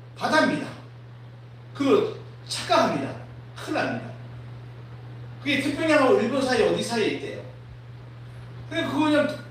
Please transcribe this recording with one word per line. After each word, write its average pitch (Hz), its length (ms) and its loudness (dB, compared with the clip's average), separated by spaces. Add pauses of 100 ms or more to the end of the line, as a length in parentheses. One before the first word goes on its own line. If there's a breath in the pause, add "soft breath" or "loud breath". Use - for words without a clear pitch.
(160)
바다입니다. - 520 4 (1040)
그 - 500 4 (240)
착각합니다. - 680 2 (420)
큰일 - 200 -6
납니다. - 400 -2 (1300)
그게 277 180 2
태평양하고 294 600 6
일본 254 200 0
사이 247 220 4
어디 170 180 2
사이에 220 260 0
있대요. - 360 -4 (1300)
근데 320 160 0
그거 277 160 0
그냥 302 260 6 (240)